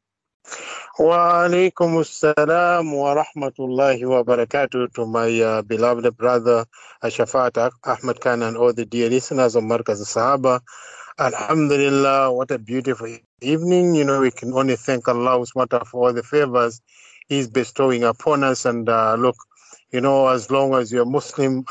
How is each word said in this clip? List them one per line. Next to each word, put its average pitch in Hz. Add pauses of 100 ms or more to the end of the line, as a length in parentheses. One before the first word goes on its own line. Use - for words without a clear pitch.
(1000)
Wa 175
alaikum 175
assalam 160
wa 143
rahmatullahi 131
wa 127
barakatuh 123
to 117
my, 113
uh, 110
beloved 117
brother, 120 (360)
uh, 117
Shafat 123
Ah-, 123
Ahmad 123
Khan, 120
and 113
all 120
the 117
dear 117
listeners 127
of 113
Markaz 113
Sahaba. 127 (580)
Alhamdulillah, 139
what 123
a 131
beautiful 117 (240)
evening. 170
You 147
know, 139
we 127
can 120
only 131
thank 127
Allah 123
subhanahu 120
wa 127
ta'ala 120
for 123
all 123
the 120
favors 123 (460)
He's 139
bestowing 123
upon 139
us. 131
And, 117
uh, 113
look, 123 (560)
you 123
know, 135
as 123
long 135
as 120
you're 120
Muslim, 135